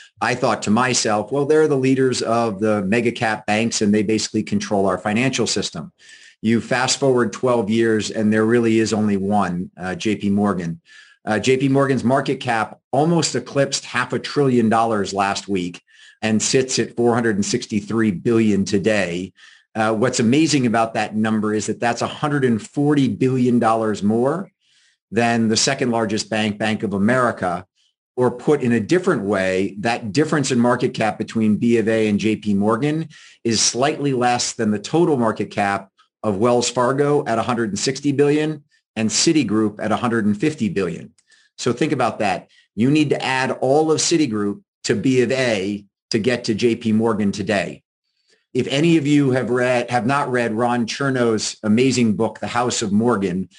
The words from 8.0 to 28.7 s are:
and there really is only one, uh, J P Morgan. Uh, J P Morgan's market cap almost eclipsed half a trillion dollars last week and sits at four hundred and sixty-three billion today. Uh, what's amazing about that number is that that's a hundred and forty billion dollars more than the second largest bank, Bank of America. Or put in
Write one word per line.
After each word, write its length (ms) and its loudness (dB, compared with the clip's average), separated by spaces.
and 220 0
there 120 2
really 360 4
is 120 0
only 240 0
one, 600 -2
uh, 180 -8
J 220 -2
P 140 -2
Morgan. 500 0
Uh, 120 0
J 180 2
P 140 0
Morgan's 340 2
market 340 0
cap 420 -4
almost 420 2
eclipsed 520 -2
half 260 -4
a 60 0
trillion 500 2
dollars 460 0
last 340 -2
week 320 -4
and 220 0
sits 360 0
at 180 -2
four 180 4
hundred 220 0
and 100 -2
sixty-three 640 -2
billion 560 2
today. 640 -2
Uh, 200 0
what's 260 0
amazing 460 2
about 260 0
that 240 -4
number 380 0
is 100 -2
that 160 -6
that's 220 -2
a 40 0
hundred 380 -2
and 160 0
forty 480 0
billion 500 0
dollars 440 0
more 500 0
than 380 0
the 80 0
second 340 0
largest 380 -2
bank, 300 -2
Bank 240 -2
of 100 -4
America. 720 0
Or 140 2
put 300 0
in 120 0